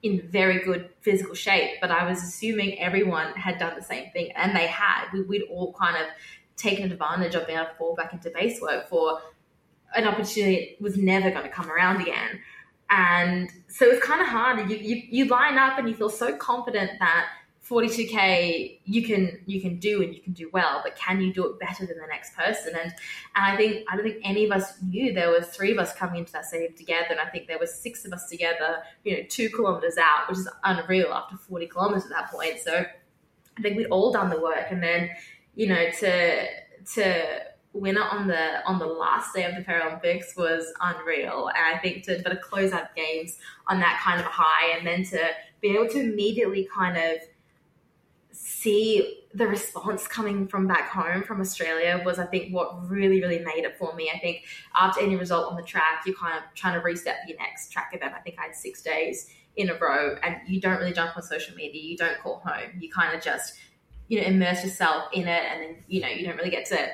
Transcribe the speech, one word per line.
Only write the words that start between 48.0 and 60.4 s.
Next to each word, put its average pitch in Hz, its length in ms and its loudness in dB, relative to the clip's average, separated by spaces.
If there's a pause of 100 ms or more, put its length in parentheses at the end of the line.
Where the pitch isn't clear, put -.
see 214 920 0 (100)
the 196 140 0
response 190 600 -4
coming 202 400 -2
from 190 200 0
back 170 220 2
home, 180 340 -2
from 196 180 -6
Australia, 175 640 0
was, 180 140 0
I 175 60 -2
think, 180 280 -4
what 175 360 -4
really, 190 300 4
really 175 200 0
made 160 260 -4
it - 120 -6
for 165 160 -6
me. 160 200 -4
I 180 60 -6
think 175 240 -6 (320)
after 185 260 4
any 196 140 4
result 175 360 0
on 180 40 -6
the 170 80 -8
track, 160 420 0
you're 190 100 -2
kind 165 220 -4
of 156 60 -8 (100)
trying 180 220 -2
to 170 40 0
reset 175 380 -2 (100)
your 165 100 -12
next - 340 -10
track - 220 -6
event. 143 220 -6
I - 60 -14
think 170 180 -14
I 160 40 -6
had 160 120 -12
six - 260 -14
days 160 480 -4 (260)
in 190 140 0
a 165 80 -4
row, 143 460 2
and 175 140 -2 (100)